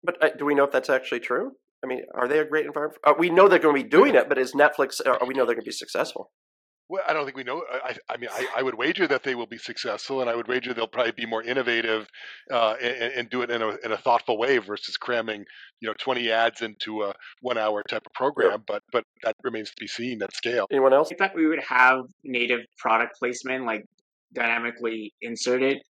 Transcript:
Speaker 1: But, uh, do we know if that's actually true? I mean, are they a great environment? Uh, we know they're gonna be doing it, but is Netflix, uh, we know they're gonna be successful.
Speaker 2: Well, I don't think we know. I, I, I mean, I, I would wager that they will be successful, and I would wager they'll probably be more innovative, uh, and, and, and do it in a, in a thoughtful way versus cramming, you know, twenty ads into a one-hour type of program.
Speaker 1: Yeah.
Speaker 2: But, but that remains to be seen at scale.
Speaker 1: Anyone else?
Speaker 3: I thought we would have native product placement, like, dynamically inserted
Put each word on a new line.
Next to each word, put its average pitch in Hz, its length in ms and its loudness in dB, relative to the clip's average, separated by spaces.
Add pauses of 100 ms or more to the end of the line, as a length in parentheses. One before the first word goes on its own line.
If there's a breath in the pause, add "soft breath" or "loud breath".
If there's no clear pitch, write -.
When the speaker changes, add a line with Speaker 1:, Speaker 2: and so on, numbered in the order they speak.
Speaker 1:
But, 170 200 0
uh, 151 140 4
do 143 80 -4
we 147 100 4
know 139 80 6
if 139 80 2
that's 131 180 0
actually 131 300 0
true? 180 320 -2 (320)
I 131 40 -8
mean, 127 160 -6 (120)
are 123 140 0
they 151 100 2
a 156 60 0
great 156 200 -2
environment? 147 400 -6
Uh, 147 120 8
we 175 120 2
know 185 200 8
they're 175 100 8
gonna 151 140 6
be 135 100 2
doing 185 320 6
it, 120 140 6
but 135 80 4
is 127 160 0
Netflix, 143 520 2
uh, 123 120 4 (100)
we 131 60 -6
know 131 120 2
they're 117 100 0
gonna 113 100 -8
be - 60 -8
successful. - 600 -8 (580)
Speaker 2:
Well, 190 180 -6
I 160 60 0
don't 151 120 -2
think 135 120 -12
we 131 60 -10
know. 127 280 -6
I, 131 180 -6
I, - 240 -10
I 117 40 -8
mean, 117 140 -10
I, 123 160 -6 (100)
I 127 60 0
would 127 120 -2
wager 160 320 0
that 139 160 0
they 131 120 -4
will 117 120 -6
be 117 100 -16
successful, 120 640 -6
and 120 80 -2
I 117 60 -2
would 113 140 -6
wager 123 240 -2
they'll 113 140 -4
probably 117 260 -2
be 117 120 -8
more 113 160 -4
innovative, 117 640 -2 (440 loud breath)
uh, 117 300 2
and, 120 140 -2
and, 120 180 -4
and 120 160 -6
do 123 120 -2
it 120 80 -4
in 117 120 -2
a, 110 80 0 (140)
in 110 100 -4
a 104 40 -2
thoughtful 120 400 2
way 127 220 2
versus 101 380 -8
cramming, 113 460 -4 (380 loud breath)
you 113 80 -6
know, 107 100 -6
twenty 120 320 -2
ads 113 300 2
into 107 420 -6
a 98 100 -4 (280 loud breath)
one-hour 107 480 -2
type 110 160 -6
of - 80 -20
program. 131 380 2
Speaker 1:
Yeah. 107 60 -4 (100)
Speaker 2:
But, 104 240 -6
but 117 120 0 (200)
that 110 200 -2
remains 113 260 -6
to - 100 -20
be 107 80 -12
seen 117 360 -8
at 95 120 -10
scale. 117 360 -2
Speaker 1:
Anyone 131 220 6
else? 147 180 4
Speaker 3:
I - 40 -10
thought 190 200 -2
we 160 120 4
would 156 200 0
have 127 340 6 (220)
native 120 380 -2 (160)
product 117 400 0
placement, 127 480 -4
like, 110 180 -4 (500)
dynamically 117 880 -4
inserted 123 560 0 (180)